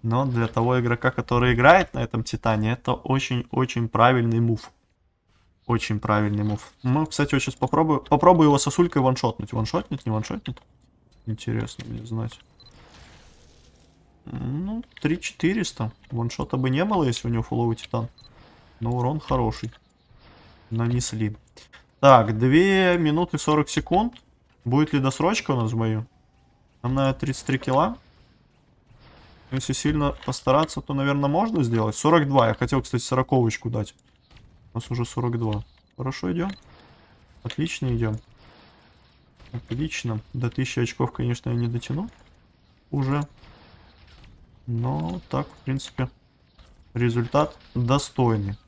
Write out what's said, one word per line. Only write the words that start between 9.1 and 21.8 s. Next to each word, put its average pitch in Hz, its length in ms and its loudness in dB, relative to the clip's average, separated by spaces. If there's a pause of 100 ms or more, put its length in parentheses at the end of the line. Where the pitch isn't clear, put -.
Ваншотнет, 117 520 -4
не 113 60 -4
ваншотнет? - 500 -6 (640)
Интересно 113 640 -8
мне 117 180 -12
знать. 113 340 -8 (1900)
Ну, 175 580 -8 (180)
три 156 180 -2
четыреста. 170 720 -4 (200)
Ваншота 120 460 -6
бы 127 120 0
не 147 160 0
было, 202 180 0
если 123 240 -2
у 117 40 -2
него 113 120 -2
фуловый 117 320 -2
"Титан". 117 320 -6 (720)
Но 117 120 -4
урон 123 280 -2
хороший. 117 520 -4 (1000)
Нанесли. 113 680 -2 (640)